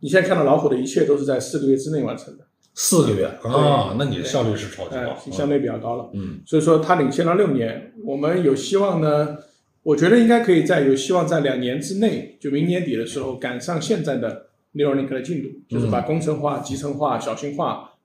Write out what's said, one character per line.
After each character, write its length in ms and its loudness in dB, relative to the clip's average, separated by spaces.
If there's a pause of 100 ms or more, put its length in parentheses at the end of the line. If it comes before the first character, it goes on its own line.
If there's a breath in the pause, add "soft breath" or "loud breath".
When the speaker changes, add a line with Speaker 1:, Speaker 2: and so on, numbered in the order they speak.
Speaker 1:
你 80 -6
现 120 6
在 60 0
看 100 2
到 60 2
老 140 6
虎 100 2
的 100 2
一 80 -2
切 200 2
都 120 4
是 60 -2
在 160 0
四 200 -4
个 80 0
月 100 4
之 140 -4
内 120 -2
完 140 -6
成 200 -18
的。 60 -20 (300)
Speaker 2:
四 320 4
个 80 2
月？ 160 0 (120)
Speaker 1:
对。 100 -6
Speaker 2:
啊， 480 2
那 60 0
你 120 -4
的 60 -6
效 200 0
率 120 0
是 180 -10
超 120 -10
级 60 -12
高。 100 -8
Speaker 1:
哎， 140 -6 (160)
相 180 -2
对 100 2
比 60 -2
较 140 -4
高 180 -6
了。 160 -10
Speaker 2:
嗯。 320 -8
Speaker 1:
所 120 0
以 40 4
说 180 6
它 160 2
领 160 2
先 140 0
了 100 2
六 140 2
年， 420 -4 (140)
我 100 -4
们 280 0
有 120 4
希 220 -2
望 240 2
呢， 360 0 (460 loud breath)
我 100 2
觉 160 4
得 80 8
应 80 6
该 140 6
可 140 4
以 100 4
在， 180 2
有 140 4
希 160 -2
望 160 2
在 140 2
两 180 0
年 220 -4
之 140 -8
内， 440 -2
就 100 -6
明 160 0
年 200 0
底 100 -4
的 100 -4
时 140 -8
候 160 -6
赶 240 -8
上 220 -6
现 200 -2
在 160 -2
的 300 -6 (260)
Neuralink 360 0
的 120 -4
进 220 -6
度， 60 -8
Speaker 2:
嗯。 180 -18
Speaker 1:
就 120 -4
是 80 0
把 140 0
工 200 -2
程 180 -2
化、 200 -2
集 180 -8
成 160 -6
化、 260 -2
小 160 -6
型 220 -10
化 320 -6 (160)